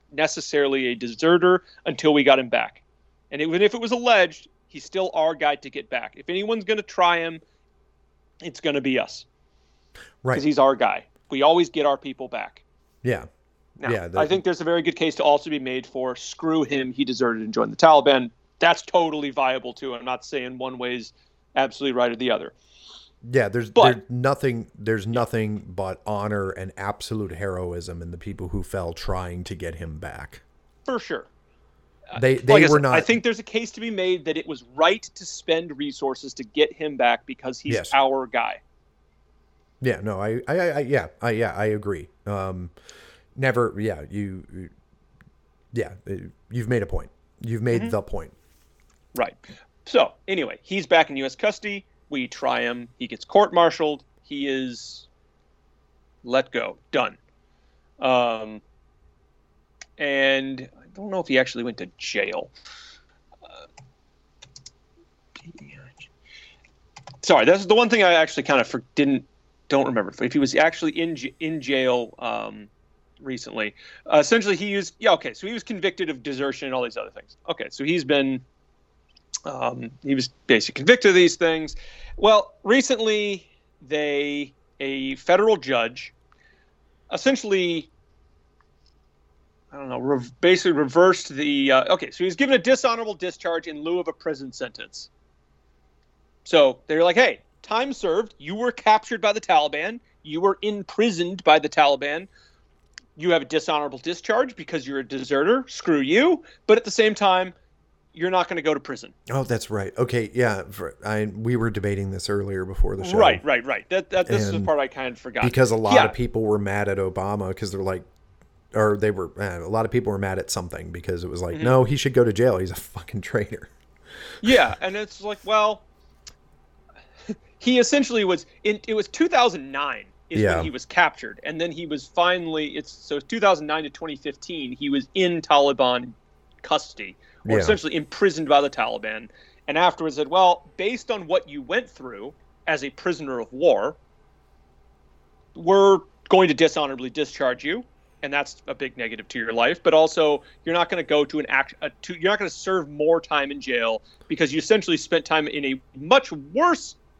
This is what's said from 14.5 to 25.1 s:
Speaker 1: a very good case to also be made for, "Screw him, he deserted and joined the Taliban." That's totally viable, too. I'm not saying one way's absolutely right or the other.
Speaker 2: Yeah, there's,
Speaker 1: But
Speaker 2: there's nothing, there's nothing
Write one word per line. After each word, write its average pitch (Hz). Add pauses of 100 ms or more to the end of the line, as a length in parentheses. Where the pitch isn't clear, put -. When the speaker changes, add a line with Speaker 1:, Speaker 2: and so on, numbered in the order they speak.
Speaker 1:
a 156
very 170
good 160
case 160
to -
also 147
be 147
made 131
for, 127
"Screw 160
him, 135
he 131
deserted 117
and 110
joined 113
the 107
Taliban." 139 (300)
That's -
totally 151
viable, 127
too. 131
I'm 120
not 127
saying 127
one 131
way's 123 (420)
absolutely 135
right 123
or 117
the 123
other. 85 (800)
Speaker 2:
Yeah, 120
there's, 113
Speaker 1:
But 233 (100)
Speaker 2:
there's 104
nothing, 123 (100)
there's 107
nothing 113 (160)